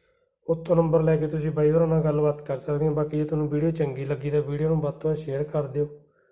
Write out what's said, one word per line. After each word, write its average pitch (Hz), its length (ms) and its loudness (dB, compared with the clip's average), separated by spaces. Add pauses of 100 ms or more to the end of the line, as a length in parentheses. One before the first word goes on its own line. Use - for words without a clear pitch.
(480)
ਉੱਥੋਂ 165 280 0
ਨੰਬਰ 165 280 4
ਲੈ 160 140 4
ਕੇ 151 100 -2
ਤੁਸੀਂ 156 240 -2
ਬਾਈ 151 200 4
ਹੋਰਾਂ 165 160 4
ਨਾਲ 160 160 2
ਗੱਲਬਾਤ 147 380 0
ਕਰ 135 160 -6
ਸਕਦੇ 147 300 -2
ਹੋ। 151 60 0
ਬਾਕੀ 151 240 -2
ਜੇ 151 60 0
ਤੁਹਾਨੂੰ 151 260 -2
ਵੀਡੀਓ 147 220 0
ਚੰਗੀ 139 340 -4
ਲੱਗੀ 139 260 -4
ਤਾਂ 147 100 2
ਵੀਡੀਓ 143 260 -2
ਨੂੰ 160 140 2
ਵੱਧ 147 120 -2
ਤੋਂ - 160 -4
ਵੱਧ 151 100 0
ਸ਼ੇਅਰ 143 240 -4
ਕਰ 147 200 -2
ਦਿਓ। 143 240 -2 (440)